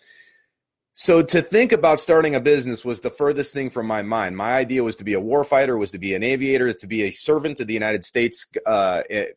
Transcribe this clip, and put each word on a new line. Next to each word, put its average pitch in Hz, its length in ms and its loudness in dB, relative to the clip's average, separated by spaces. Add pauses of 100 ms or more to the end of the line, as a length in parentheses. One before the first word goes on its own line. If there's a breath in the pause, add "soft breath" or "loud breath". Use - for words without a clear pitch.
(960 soft breath)
So 165 280 4
to 160 180 0
think 226 300 2
about 156 260 4
starting 160 380 4
a 127 40 0
business 127 440 0
was 120 160 -4
the 123 100 -4
furthest 143 420 -2
thing 135 160 -6
from 120 160 -6
my 110 180 -2
mind. 104 340 -2
My 107 160 -2
idea 127 320 0
was 110 120 -2
to 101 80 -16
be 101 100 -2
a 95 60 0
warfighter, 135 560 2
was 104 140 -2
to 101 80 -12
be 95 160 -4
an 92 80 -2
aviator, 127 500 0
to - 140 -12
be 107 160 -4
a 98 80 -2
servant 151 460 -2
to 123 80 -6
the 110 100 -6
United 107 300 -2
States, - 420 -2 (180)
uh, 95 460 0
eh, 104 160 -4 (100)